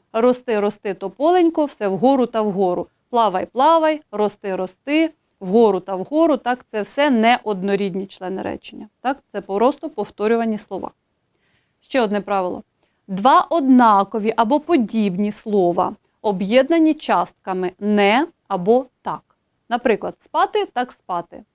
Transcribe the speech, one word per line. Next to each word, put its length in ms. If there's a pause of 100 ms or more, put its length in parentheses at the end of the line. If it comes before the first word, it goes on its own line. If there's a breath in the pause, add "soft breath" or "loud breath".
(120)
Рости, 480
рости, 340
тополенько, 720
все 240
вгору 380
та 160
вгору». 440 (240)
«Плавай, 360
плавай, 540 (120)
рости, 440
рости, 540 (300)
вгору 400
та 140
вгору», 420
так, 340
це 120
все 280
не 340
однорідні 640
члени 360
речення. 460 (120)
Так, 160 (160)
це 80
просто 500
повторювані 680
слова. 320 (920)
Ще 200
одне 200
правило. 420 (460)
Два 320
однакові 960
або 240
подібні 720
слова, 640 (280)
об'єднані 720
частками 840
«не» 460 (220)
або 380 (160)
«так». 180 (480)
Наприклад, 520
«спати, 520
так 200
спати». 500 (120)